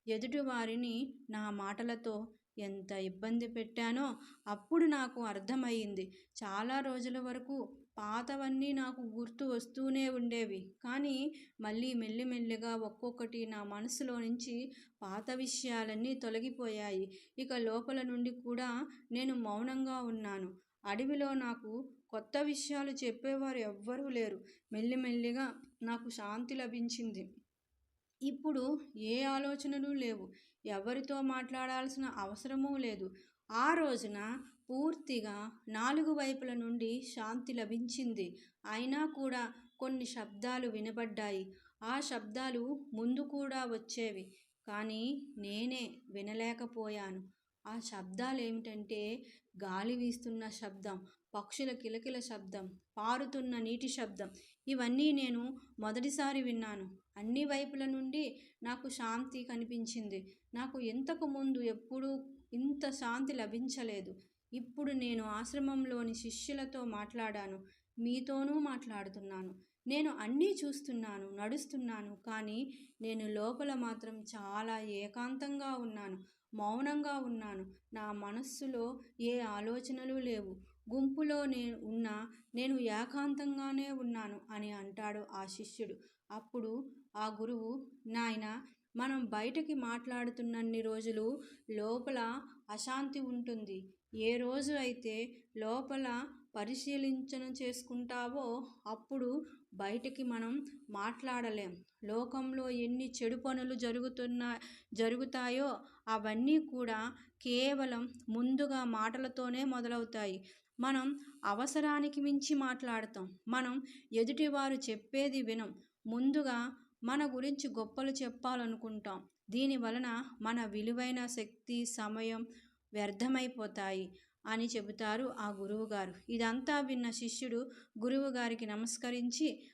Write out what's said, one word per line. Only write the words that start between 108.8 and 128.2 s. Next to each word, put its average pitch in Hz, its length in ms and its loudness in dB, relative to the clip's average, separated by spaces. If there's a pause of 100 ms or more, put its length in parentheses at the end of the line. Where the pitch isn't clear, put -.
మాటలతోనే 247 800 2
మొదలవుతాయి. 233 840 0 (340)
మనం 269 400 2 (260)
అవసరానికి 294 760 4
మించి 285 340 6
మాట్లాడతాం. 226 920 0
మనం 254 360 2 (300)
ఎదుటివారు 269 600 4
చెప్పేది 269 680 2
వినం. 220 340 -2 (320)
ముందుగా 254 640 4 (320)
మన 262 320 2
గురించి 277 380 0
గొప్పలు 262 380 0
చెప్పాలనుకుంటాం. 226 1120 -2 (260)
దీని 262 280 4
వలన 233 480 0 (160)
మన 233 240 2
విలువైన 240 600 0
శక్తి, 240 600 -2
సమయం 226 640 -2 (460)
వ్యర్థమైపోతాయి" 208 1200 0 (300)
అని 226 200 2
చెబుతారు 220 720 0
ఆ 208 100 -2
గురువుగారు. 202 640 -2 (160)
ఇదంతా 233 500 4
విన్న 254 300 2
శిష్యుడు 233 640 -2 (320)
గురువుగారికి 247 640 2